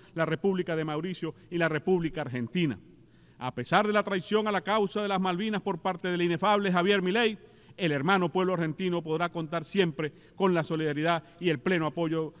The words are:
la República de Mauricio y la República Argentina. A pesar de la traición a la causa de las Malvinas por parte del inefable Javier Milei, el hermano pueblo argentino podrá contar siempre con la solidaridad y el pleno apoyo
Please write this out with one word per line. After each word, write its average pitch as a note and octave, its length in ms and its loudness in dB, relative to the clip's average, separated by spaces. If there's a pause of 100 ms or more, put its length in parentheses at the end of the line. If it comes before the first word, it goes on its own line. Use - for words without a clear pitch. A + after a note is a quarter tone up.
(140)
la E3 100 0
República E3+ 520 0
de D#3 80 -2
Mauricio D#3+ 500 -6 (160)
y F3 80 -4
la E3 100 2
República D#3+ 520 0
Argentina. B2+ 580 -2 (640)
A B2+ 160 -6
pesar F3+ 320 2
de G#3 40 0
la G#3 120 2
traición G#3 420 -2
a G#3+ 60 -2
la F#3+ 80 0
causa G#3 420 -2
de G3+ 60 -2
las F#3+ 120 0
Malvinas F#3+ 420 -2
por F#3 180 -4
parte F#3 260 -4
del F3 160 0
inefable F#3+ 480 2
Javier F#3 320 4
Milei, G#3+ 360 2 (380)
el F3+ 140 0
hermano E3+ 400 2
pueblo F#3 220 2
argentino E3+ 500 0
podrá D#3+ 280 -2
contar D#3+ 340 -4
siempre E3 480 0 (240)
con F#3+ 180 4
la E3 80 2
solidaridad D#3 640 0 (160)
y E3+ 80 0
el D#3 100 2
pleno E3 280 2
apoyo D#3+ 540 -2